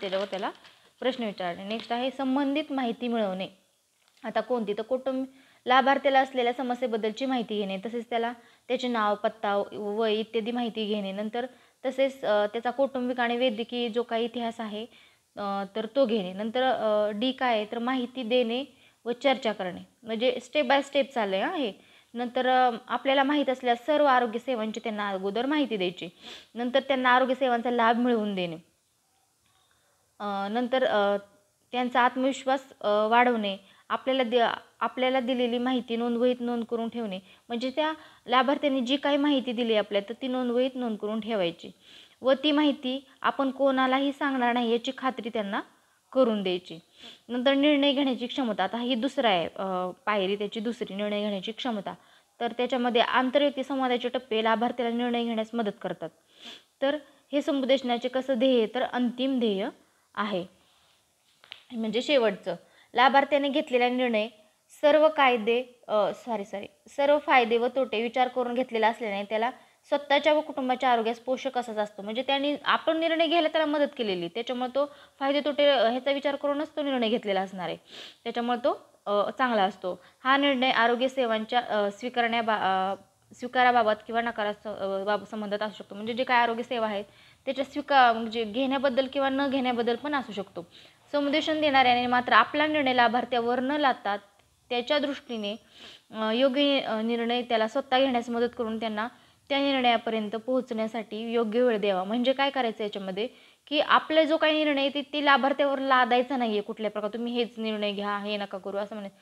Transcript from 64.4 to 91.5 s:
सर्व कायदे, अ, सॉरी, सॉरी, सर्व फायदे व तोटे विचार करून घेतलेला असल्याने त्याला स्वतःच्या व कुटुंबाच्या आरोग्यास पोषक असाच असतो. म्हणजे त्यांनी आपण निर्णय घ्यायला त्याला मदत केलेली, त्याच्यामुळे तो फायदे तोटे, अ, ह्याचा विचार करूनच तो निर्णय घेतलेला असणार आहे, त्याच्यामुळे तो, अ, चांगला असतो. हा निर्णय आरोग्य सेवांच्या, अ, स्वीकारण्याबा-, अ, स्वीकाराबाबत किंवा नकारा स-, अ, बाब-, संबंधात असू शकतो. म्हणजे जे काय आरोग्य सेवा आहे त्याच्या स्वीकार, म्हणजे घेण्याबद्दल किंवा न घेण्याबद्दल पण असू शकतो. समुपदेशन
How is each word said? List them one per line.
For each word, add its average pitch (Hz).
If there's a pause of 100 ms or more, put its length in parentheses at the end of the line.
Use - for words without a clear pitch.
सर्व 302
कायदे, 247 (240)
अ, 202
सॉरी, 208
सॉरी, 202 (220)
सर्व 285
फायदे 247
व 233
तोटे 247
विचार 240
करून 247
घेतलेला 233
असल्याने 214
त्याला 220 (360)
स्वतःच्या 285
व 302
कुटुंबाच्या 262
आरोग्यास 233
पोषक 254
असाच 226
असतो. 214
म्हणजे 220
त्यांनी 277 (100)
आपण 320
निर्णय 330
घ्यायला 320
त्याला 311
मदत 294 (100)
केलेली, 185
त्याच्यामुळे 247
तो 285 (260)
फायदे 277
तोटे, 285
अ, 254
ह्याचा 254
विचार 277
करूनच 285
तो 302
निर्णय 254
घेतलेला 208
असणार 185
आहे, 165 (460)
त्याच्यामुळे 240
तो, 285 (160)
अ, -
चांगला 240
असतो. 185 (200)
हा 269
निर्णय 269
आरोग्य 240
सेवांच्या, 240
अ, 208
स्वीकारण्याबा-, 233
अ, 190 (380)
स्वीकाराबाबत 240
किंवा 233
नकारा 220
स-, 208
अ, 196
बाब-, 202
संबंधात 208
असू 208
शकतो. 202
म्हणजे 220
जे 240
काय 247
आरोग्य 233
सेवा 233
आहे 208 (420)
त्याच्या 269
स्वीकार, 269
म्हणजे 226
घेण्याबद्दल 262
किंवा 269
न 269
घेण्याबद्दल 247
पण 294
असू 254
शकतो. 180 (440)
समुपदेशन 302